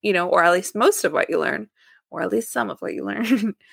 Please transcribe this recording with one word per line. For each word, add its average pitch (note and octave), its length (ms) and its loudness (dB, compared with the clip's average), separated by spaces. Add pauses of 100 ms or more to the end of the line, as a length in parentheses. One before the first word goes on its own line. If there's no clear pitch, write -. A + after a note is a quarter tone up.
you G#3 120 0
know, F3 160 0
or F3 140 4
at F3 100 6
least F#3 220 -2
most C#4 300 2
of D3 80 2
what - 180 0
you E3 80 0
learn, F#3 300 -2 (420)
or E3 120 -10
at D#3+ 80 -2
least A3+ 220 -2
some A#3 180 -2
of - 100 -10
what - 140 -8
you - 100 -8
learn, G#3+ 500 -2 (180)